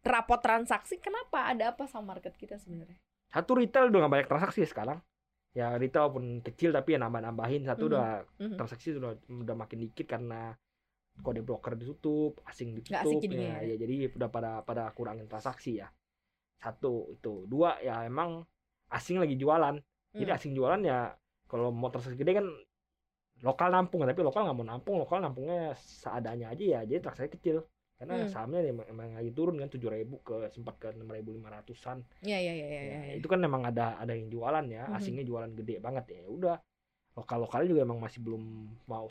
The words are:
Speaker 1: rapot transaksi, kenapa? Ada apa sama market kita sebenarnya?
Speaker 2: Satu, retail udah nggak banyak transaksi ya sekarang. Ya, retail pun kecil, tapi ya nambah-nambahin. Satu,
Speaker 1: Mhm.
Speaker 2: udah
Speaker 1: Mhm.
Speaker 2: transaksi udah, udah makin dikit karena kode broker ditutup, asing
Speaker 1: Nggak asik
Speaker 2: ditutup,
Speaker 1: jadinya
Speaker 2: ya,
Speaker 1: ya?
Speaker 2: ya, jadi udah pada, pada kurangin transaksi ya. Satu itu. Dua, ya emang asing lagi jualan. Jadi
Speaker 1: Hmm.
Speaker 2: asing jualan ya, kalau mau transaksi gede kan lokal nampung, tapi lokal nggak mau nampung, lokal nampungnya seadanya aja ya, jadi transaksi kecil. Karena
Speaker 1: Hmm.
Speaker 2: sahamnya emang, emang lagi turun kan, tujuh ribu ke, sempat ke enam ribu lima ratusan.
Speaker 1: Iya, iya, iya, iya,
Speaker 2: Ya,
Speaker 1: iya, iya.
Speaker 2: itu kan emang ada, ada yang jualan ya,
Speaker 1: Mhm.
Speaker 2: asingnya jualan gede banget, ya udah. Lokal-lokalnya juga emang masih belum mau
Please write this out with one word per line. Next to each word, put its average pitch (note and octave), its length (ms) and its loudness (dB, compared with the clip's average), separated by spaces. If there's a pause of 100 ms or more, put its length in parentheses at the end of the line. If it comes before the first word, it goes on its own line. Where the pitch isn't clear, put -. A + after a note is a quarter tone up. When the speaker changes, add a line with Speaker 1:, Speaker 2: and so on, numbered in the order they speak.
Speaker 1:
rapot A#3+ 400 4
transaksi, A#3 560 2
kenapa? F#4+ 560 -2
Ada A#3 240 0
apa C#4 80 -6
sama G#3 320 -10
market - 200 -12
kita G#3 200 -14
sebenarnya? F3 400 -14 (340)
Speaker 2:
Satu, F3 240 2
retail B3 380 8
udah G3 100 10
nggak D3 100 6
banyak C#3 180 4
transaksi E3+ 340 2
ya - 60 0
sekarang. B2 280 -4 (560)
Ya, A#2+ 120 0 (100)
retail C#3 340 4
pun B2+ 140 -6 (180)
kecil, E3+ 320 2
tapi D3 220 4
ya - 60 4
nambah-nambahin. A#2 640 -2
Satu, A3 180 0
Speaker 1:
Mhm. - 40 4
Speaker 2:
udah B2+ 160 4 (340)
Speaker 1:
Mhm. G3+ 180 -6
Speaker 2:
transaksi A#2 380 -6
udah, B2 160 -4 (160)
udah A#2+ 300 -6
makin A2+ 280 -8
dikit - 220 -8
karena A#2 460 -6 (680)
kode A#2 240 -2
broker A#2+ 320 -6
ditutup, D3+ 720 -2
asing A#2 240 -10 (160)
Speaker 1:
Nggak G3 160 -2
asik D3+ 160 4
Speaker 2:
ditutup, - 80 -2
Speaker 1:
jadinya B2 200 -2 (120)
Speaker 2:
ya, - 0 -
Speaker 1:
ya? A2+ 80 -4
Speaker 2:
ya, A2+ 80 0
jadi A#2 180 -2 (220)
udah A#2+ 160 -2
pada, A2+ 200 -2 (120)
pada A#2 200 -4 (120)
kurangin A2 320 -8
transaksi A2 540 -6
ya. - 60 -14 (760)
Satu A#2 500 -4
itu. G2+ 380 -8
Dua, D#3 340 4
ya A#2 240 -2
emang E3 340 -2 (480)
asing F3 300 -2
lagi D3 160 4
jualan. D3 400 6 (400)
Jadi G3+ 140 0
Speaker 1:
Hmm. D3 60 2
Speaker 2:
asing C#3+ 200 -6
jualan C#3+ 260 4
ya, B2+ 300 2 (340)
kalau A#2+ 240 0
mau A#2+ 220 -2
transaksi B2+ 260 -6
gede F3+ 220 4
kan G3 60 -2 (960)
lokal C3+ 320 4
nampung, F3+ 320 4
tapi B2+ 160 4
lokal G#3+ 280 4
nggak C3 100 0
mau A2+ 100 -4
nampung, C3 320 -2
lokal E3+ 240 2
nampungnya D3+ 520 -2
seadanya A#2 760 -6
aja E3+ 120 -6
ya, D3 240 4
jadi C3 160 0
transaksi C3+ 360 -6
kecil. D#3+ 160 2 (440)
Karena B2+ 160 -4
Speaker 1:
Hmm. F#3+ 160 -2
Speaker 2:
sahamnya D3+ 320 -2
emang, A#2 240 -4
emang A2+ 240 -10
lagi A#2 240 -4
turun E3 240 0
kan, C#3+ 80 -6
tujuh A#2+ 240 -4
ribu A2+ 320 -6
ke, A2 320 -6
sempat A#2 240 -10
ke A2+ 160 -8
enam A2+ 160 -14
ribu A2 240 -10
lima A2 160 -14
ratusan. B2 480 -12 (240)
Speaker 1:
Iya, G3+ 200 -2
iya, E3+ 140 0
iya, D3 140 -6
iya, D3 80 -6
Speaker 2:
Ya, C#3 160 -8
Speaker 1:
iya, D3+ 80 -8
iya. C#3+ 160 -8
Speaker 2:
itu D#3 80 -6
kan F#3 160 6
emang C3+ 240 2
ada, A2+ 320 0
ada A#2 160 -4
yang A2 160 -8
jualan C3+ 400 0
ya, A2+ 160 -10
Speaker 1:
Mhm. G#3 80 -4
Speaker 2:
asingnya C#3 320 -4
jualan A#2 240 -4
gede A2 320 -6
banget, B2+ 240 -4
ya F2 200 -16
udah. E3+ 280 0 (640)
Lokal-lokalnya A#2+ 540 0
juga D3+ 160 8
emang A#2 120 -4
masih A2+ 240 -8
belum A2+ 180 -6 (460)
mau A2 220 -6